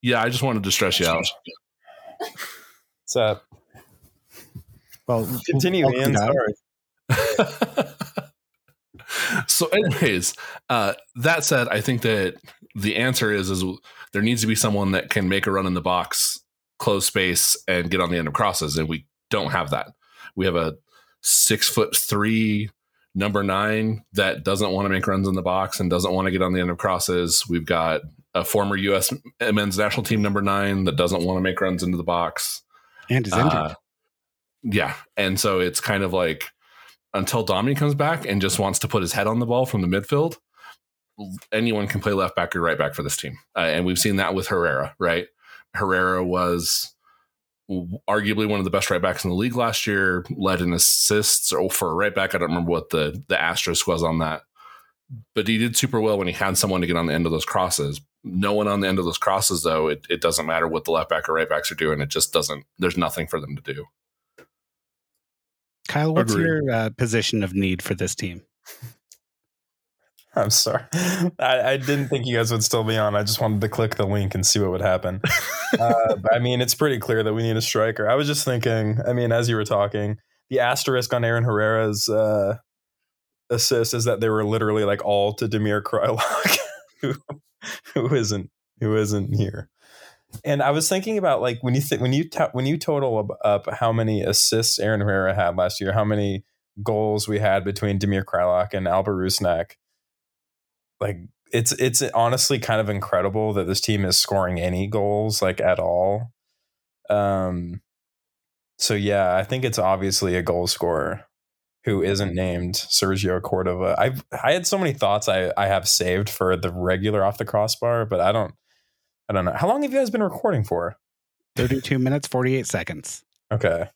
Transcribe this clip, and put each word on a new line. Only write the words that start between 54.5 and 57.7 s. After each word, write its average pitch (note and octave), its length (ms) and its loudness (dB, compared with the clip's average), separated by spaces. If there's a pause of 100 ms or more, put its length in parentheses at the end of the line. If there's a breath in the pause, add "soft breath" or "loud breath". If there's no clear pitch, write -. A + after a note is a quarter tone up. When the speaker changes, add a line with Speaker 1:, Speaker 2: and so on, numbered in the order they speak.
Speaker 1:
but G#2 140 0
he A2+ 80 2
did A#2 180 0
super A#2+ 280 0
well G#2+ 160 2
when F#2+ 80 0
he F2 80 -2
had F#2+ 240 0
someone F#2 240 2
to E2+ 40 0
get E2+ 100 0
on E2+ 100 0
the D2+ 80 0
end E2+ 100 2
of E2 80 0
those D#2+ 140 -2
crosses. D2 520 -2 (260)